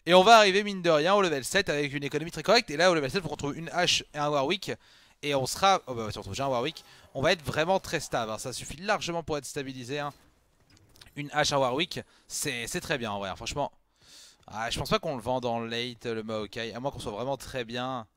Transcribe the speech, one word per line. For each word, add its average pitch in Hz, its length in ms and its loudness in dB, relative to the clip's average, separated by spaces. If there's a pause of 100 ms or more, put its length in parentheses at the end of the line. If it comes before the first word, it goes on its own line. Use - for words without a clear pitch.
Et 170 80 6
on 185 80 12
va 226 160 12
arriver 208 260 6
mine 196 160 -4
de 170 80 2
rien 160 260 6
au 208 60 6
level 156 240 2
sept 190 240 0
avec 147 240 0
une 143 100 -6
économie 151 280 -4
très 156 120 -10
correcte. 220 280 4
Et 147 80 -6
là 180 120 6
au 170 40 6
level 139 160 0
sept, 185 120 -4
faut 156 60 -6
qu'on 147 80 -8
trouve 143 200 -6
une 165 120 -10
hache 170 340 0 (120)
et 147 40 -8
un 147 120 0
Warwick. 143 420 -2 (500)
Et 143 120 -2
on 135 100 0
sera, 190 420 2
oh 127 60 -8
bah 113 180 -6
si 104 60 -8
on 107 60 -10
trouve 95 100 -10
déjà 135 140 -4
un - 20 -2
Warwick, 135 340 -2 (300)
on 139 80 -8
va 156 120 4
être 160 120 -4
vraiment 170 360 0
très 156 200 -6
stable, 117 320 -4
hein. 107 60 -6
Ça 127 160 -10
suffit 139 240 -12
largement 170 440 -4
pour 151 140 -4
être 139 80 -6
stabilisé, 131 540 -8
hein. 143 160 -6 (1000)
Une 147 180 -10
hache, 147 180 0
un 143 60 2
Warwick, 131 420 0 (260)
c'est, 120 400 -6
c'est 175 140 -6
très 160 160 -4
bien 113 160 -4
en 101 60 -6
vrai, 98 100 -6
hein, 90 80 -8
franchement. 123 340 -6 (760)
Ah, 113 240 -6
je - 80 -6
pense 147 100 -6
pas 214 100 0
qu'on 156 180 -6
le 113 60 -10
vende 123 220 -4
en 117 160 -2
late, 117 460 -8
le 113 160 -6
Maokai, 110 500 -8
à 120 80 -10
moins 139 100 -6
qu'on 127 80 -14
soit 117 140 -8
vraiment 127 240 -4
très 127 300 -8
bien. 123 400 -8 (100)